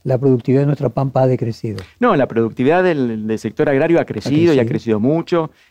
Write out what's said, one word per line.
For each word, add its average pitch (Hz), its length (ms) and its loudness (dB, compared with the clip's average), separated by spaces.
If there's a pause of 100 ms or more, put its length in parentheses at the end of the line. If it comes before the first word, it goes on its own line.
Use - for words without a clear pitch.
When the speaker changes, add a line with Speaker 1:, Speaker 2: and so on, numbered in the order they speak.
Speaker 1:
la 131 140 -2
productividad 131 440 2
de 143 40 0
nuestra 143 240 -2
pampa 131 320 -2
ha 131 40 4
decrecido? 117 520 -4 (220)
Speaker 2:
No, 240 160 2
la 131 120 0
productividad 123 560 0
del, 123 420 -2
del 110 120 -4
sector 147 320 -2
agrario 160 280 2
ha 135 60 0
crecido 143 480 0
y 139 60 4
ha 120 80 2
Speaker 1:
crecido. - 20 -6
Speaker 2:
crecido 110 320 -2
mucho. 160 500 -2 (200)